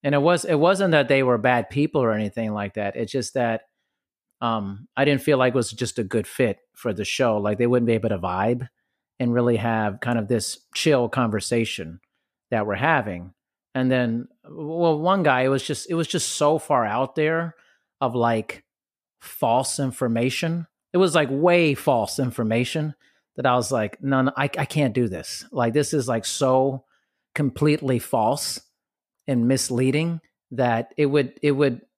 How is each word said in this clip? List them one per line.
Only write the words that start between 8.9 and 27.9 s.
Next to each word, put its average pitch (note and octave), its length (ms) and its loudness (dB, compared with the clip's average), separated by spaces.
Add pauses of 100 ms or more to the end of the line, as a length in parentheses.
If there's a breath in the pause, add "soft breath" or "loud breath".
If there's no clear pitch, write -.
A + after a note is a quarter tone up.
and A#2+ 140 0
really A#2+ 220 2
have A2 460 -2
kind A#2+ 180 -2
of G2+ 80 -4
this A2+ 320 -2 (160)
chill C3 320 2
conversation G#2+ 920 -2 (500)
that G#2+ 160 -2
we're G2+ 80 -2
having. G#2 580 -2 (400)
And C3 160 0
then, B2 380 0 (160)
well, D#3+ 560 -2
one F#3 240 2
guy, C3 200 4
it C3 40 2
was C3+ 160 0
just, - 260 -8
it E3+ 60 -4
was E3 120 -2
just - 260 -4
so D3+ 260 2
far B2 260 0
out A#2+ 300 -4
there D#3+ 400 -2 (460 soft breath)
of, A#2+ 120 -2
like, A#2 520 0 (560)
false B2+ 580 -2
information. C3 880 -2 (240)
It F3+ 60 0
was, F3+ 180 2
like, D3+ 160 2
way E3 420 4
false B2 460 0
information B2+ 760 -2 (440)
that B2+ 80 -6
I B2 100 4
was A#2+ 160 0
like, A2 320 -4
"No, C3+ 200 0
no, C3+ 120 0
I, C#3 80 -2
I D3 220 -4
can't C#3 280 0
do B2 140 0
this." - 440 -10
Like, A#2+ 220 -2
this D3 200 0
is, C3 140 -2
like, A#2 180 -4
so C3 580 0 (500)
completely C#3+ 640 0